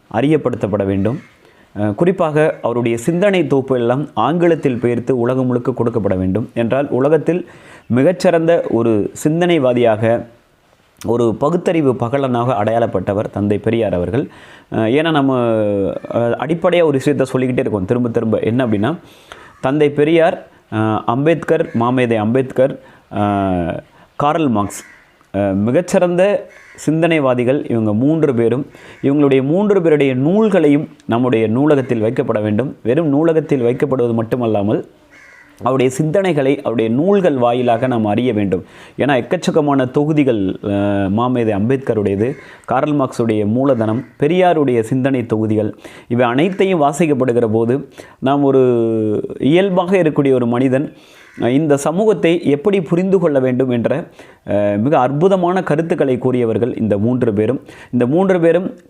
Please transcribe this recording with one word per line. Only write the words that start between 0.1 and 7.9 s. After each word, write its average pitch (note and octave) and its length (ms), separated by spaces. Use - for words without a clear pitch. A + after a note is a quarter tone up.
அறியப்படுத்தப்பட A#2+ 720
வேண்டும். G2 320
அ, G#2 120
குறிப்பாக D#3+ 680
அவருடைய A#2 340
சிந்தனை F3 500
தொகுப்பு C3+ 300
எல்லாம் B2 380
ஆங்கிலத்தில் C#3+ 680
பெயர்த்து A#2+ 380
உலகம் B2+ 280
முழுக்க B2 260
கொடுக்கப்பட A2+ 440
வேண்டும். F#2 380
என்றால், B2 340
உலகத்தில் D#3 600
மிகச்சிறந்த E3 840